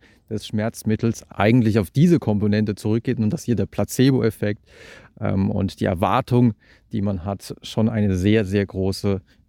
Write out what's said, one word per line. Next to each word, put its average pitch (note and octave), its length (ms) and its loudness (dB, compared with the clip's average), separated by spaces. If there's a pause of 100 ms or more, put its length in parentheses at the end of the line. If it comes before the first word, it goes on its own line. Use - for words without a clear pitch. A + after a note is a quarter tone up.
(300)
des G#2+ 180 -8
Schmerzmittels A2 840 -4
eigentlich A2 500 2
auf F#2+ 120 -2
diese E3 280 4
Komponente G#2 560 0
zurückgeht A2+ 440 -2
und G#2+ 120 0
dass E3 120 -4
hier A#2+ 120 -2
der F#2+ 100 -2
Placebo-Effekt, A2+ 1000 0 (560)
ähm, G2+ 300 0
und G2 300 -2
die G#2+ 60 -2
Erwartung, G#2+ 680 0 (380)
die G#2+ 100 -4
man F#2+ 240 -4
hat, G2 360 -8
schon A2 280 0
eine G#2 260 0
sehr, G#2 300 2
sehr G2 200 0
große F#2+ 560 -2 (280)